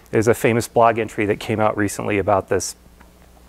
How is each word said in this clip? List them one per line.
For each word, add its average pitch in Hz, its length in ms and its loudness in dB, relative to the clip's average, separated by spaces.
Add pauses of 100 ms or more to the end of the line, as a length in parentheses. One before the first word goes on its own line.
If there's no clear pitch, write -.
(120)
there's 113 180 2
a 110 40 4
famous 117 360 0
blog 117 300 4
entry 107 260 -4
that 101 120 0
came 107 220 -4
out 107 160 0
recently 104 420 -4
about 95 300 0
this. - 300 -4 (720)